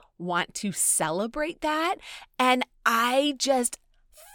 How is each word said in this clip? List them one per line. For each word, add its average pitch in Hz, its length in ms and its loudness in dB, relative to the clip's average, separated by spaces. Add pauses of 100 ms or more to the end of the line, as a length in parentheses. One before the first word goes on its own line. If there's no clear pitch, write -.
(200)
want 175 340 -4
to 202 180 -6
celebrate 220 880 -2
that. 311 340 -2 (420)
And 254 260 4 (220)
I 247 540 2
just 262 400 0 (560)